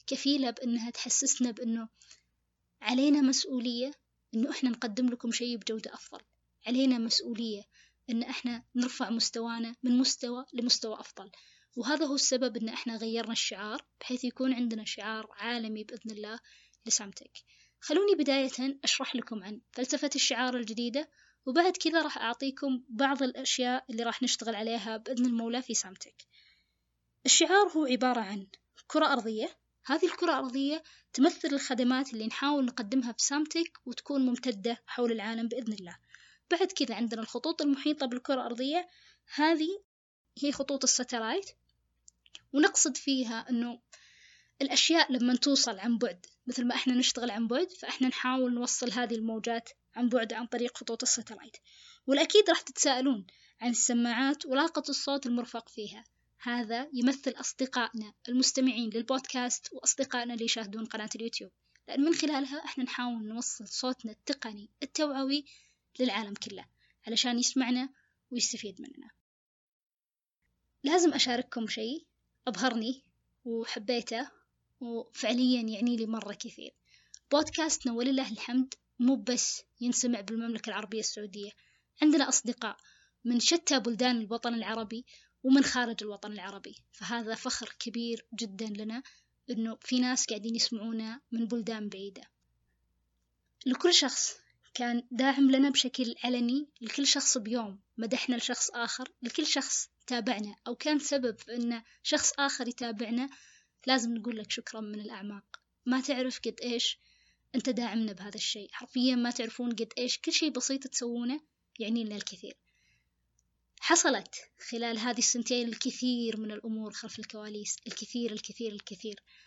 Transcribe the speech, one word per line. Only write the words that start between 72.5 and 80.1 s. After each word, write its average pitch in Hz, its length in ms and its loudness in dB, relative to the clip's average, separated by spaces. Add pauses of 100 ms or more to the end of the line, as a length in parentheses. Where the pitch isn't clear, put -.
وحبيته 233 840 -4 (500)
وفعليًا 240 800 2
يعني 220 360 0
لي 226 100 -2
مرة 220 280 -6
كثير. - 400 -14 (580)
بودكاستنا 302 600 2
ولله 247 400 0
الحمد 254 420 0 (240)
مو 254 180 6
بس - 460 -2 (180)
ينسمع 240 400 2